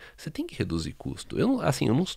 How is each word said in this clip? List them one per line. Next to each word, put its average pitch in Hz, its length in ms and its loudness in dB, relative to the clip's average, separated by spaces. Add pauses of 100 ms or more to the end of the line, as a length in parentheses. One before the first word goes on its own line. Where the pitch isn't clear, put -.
(160)
você - 140 -10
tem 330 160 -6
que - 100 -12
reduzir 85 360 -2
custo. - 460 -8
Eu 175 100 4
não, 262 120 2
assim, - 280 2
eu 110 60 6
não, 170 100 4 (120)